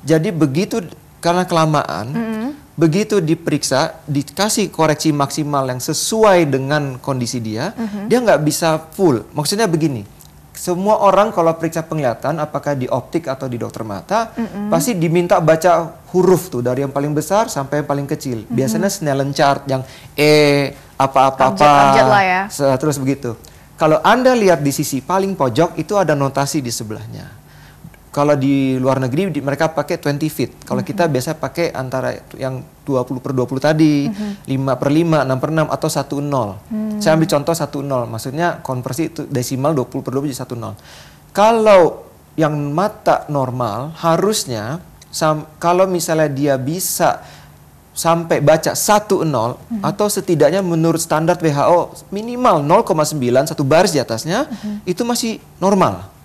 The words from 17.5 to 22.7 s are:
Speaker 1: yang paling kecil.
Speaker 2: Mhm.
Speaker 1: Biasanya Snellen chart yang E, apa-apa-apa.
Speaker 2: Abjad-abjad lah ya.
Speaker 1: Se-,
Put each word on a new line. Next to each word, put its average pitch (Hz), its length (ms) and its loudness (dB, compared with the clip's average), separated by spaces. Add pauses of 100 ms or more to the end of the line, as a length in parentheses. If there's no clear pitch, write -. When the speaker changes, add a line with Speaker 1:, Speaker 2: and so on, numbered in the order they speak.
Speaker 1:
yang 151 80 -8
paling 143 180 -2
kecil. 131 340 -6
Speaker 2:
Mhm. 156 120 -10
Speaker 1:
Biasanya 170 360 0
Snellen 139 440 -2
chart 139 320 2
yang 131 160 -2 (320)
E, 147 600 4 (220)
apa-apa-apa. 135 580 2
Speaker 2:
Abjad-abjad 139 560 6
lah 196 160 4
ya. 185 220 0
Speaker 1:
Se-, 135 300 0